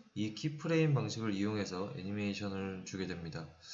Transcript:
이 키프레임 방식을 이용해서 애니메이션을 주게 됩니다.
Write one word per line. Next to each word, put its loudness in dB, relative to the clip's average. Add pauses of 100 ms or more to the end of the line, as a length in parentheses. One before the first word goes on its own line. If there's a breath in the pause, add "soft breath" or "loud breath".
(140 loud breath)
이 0
키프레임 4
방식을 2
이용해서 0
애니메이션을 -2
주게 -4
됩니다. -6 (220 loud breath)